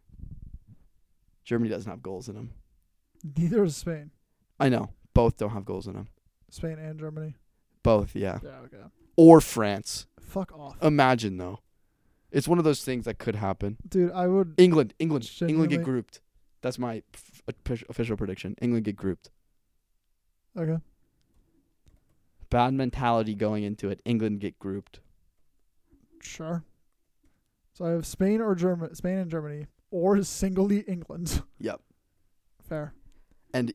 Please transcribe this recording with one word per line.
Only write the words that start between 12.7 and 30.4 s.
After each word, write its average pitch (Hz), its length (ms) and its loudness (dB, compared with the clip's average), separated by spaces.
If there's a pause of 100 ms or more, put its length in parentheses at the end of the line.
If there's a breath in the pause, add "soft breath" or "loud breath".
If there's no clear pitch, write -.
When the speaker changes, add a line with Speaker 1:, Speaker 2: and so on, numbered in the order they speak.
Speaker 1:
things 127 200 -4
that 110 140 -8
could 107 180 -4
happen. 101 400 -4 (100)
Speaker 2:
Dude, 180 260 0
I 180 140 -2
would 185 320 0
Speaker 1:
England, 165 400 6
England, - 0 -
England 156 260 0
get - 60 -14 (180)
Speaker 2:
genuinely 160 300 2
Speaker 1:
grouped. 131 420 -4 (420)
That's 123 160 -6
my 120 240 -6 (100)
f-, - 340 -20
offic-, - 420 -6
official 113 280 -4
prediction. 95 440 -6
England 120 260 0
get 104 100 -4
grouped. - 340 -6 (1300)
Speaker 2:
Okay. 165 220 -2 (1700)
Speaker 1:
Bad 123 240 2
mentality 120 600 0
going 104 280 -2
into 104 280 -6
it. 101 140 -8
England 107 360 0
get 101 180 -8
grouped. 98 420 -10 (1200)
Speaker 2:
Sure. 165 440 -8 (1120)
So - 100 -10
I 165 60 -2
have 170 160 -2
Spain 202 340 0
or 220 160 2
Germa-, 170 400 -2
Spain 185 220 -4
and 180 120 -6
Germany, 151 360 -8 (240)
or 196 320 4
singly 190 580 2